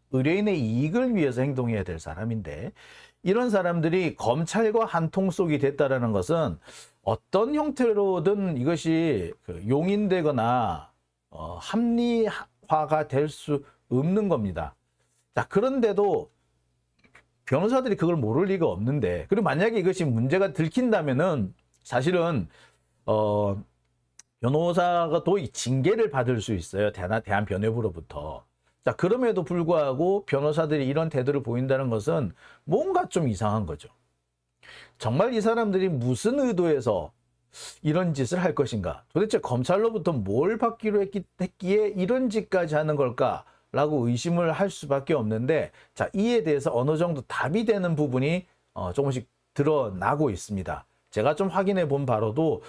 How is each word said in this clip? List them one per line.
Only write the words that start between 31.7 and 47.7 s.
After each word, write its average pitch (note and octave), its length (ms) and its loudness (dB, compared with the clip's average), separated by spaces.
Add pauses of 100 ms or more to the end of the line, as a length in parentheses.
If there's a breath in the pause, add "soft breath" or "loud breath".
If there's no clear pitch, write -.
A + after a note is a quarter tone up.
것은 A2+ 440 -2 (320 loud breath)
뭔가 E4+ 440 0
좀 D#3+ 180 -2
이상한 G#2 380 -2
거죠. D2+ 240 -10 (1080 loud breath)
정말 F3 340 0
이 A3 80 0
사람들이 G3+ 480 0
무슨 C#3 500 0
의도에서 D3 720 0 (720 loud breath)
이런 E3 320 0
짓을 C#3 300 -2
할 E3 100 0
것인가? G2+ 580 -2
도대체 G#3 280 0
검찰로부터 F3+ 720 0
뭘 C3 460 0
받기로 G#3+ 420 0
했기, G3 220 -4 (180)
했기에 G3+ 560 0
이런 A#3+ 320 0
짓까지 F#3 460 0
하는 D3+ 200 2
걸까라고 B2+ 1120 0
의심을 E3+ 440 0
할 F#3+ 180 0
수밖에 C#3 460 -2
없는데, A#2 560 0 (240 soft breath)
자, - 180 -2
이에 A3 300 2
대해서 D3+ 280 0
어느 C3+ 260 2
정도 E3 240 0
답이 G3+ 440 -2
되는 F#3 300 2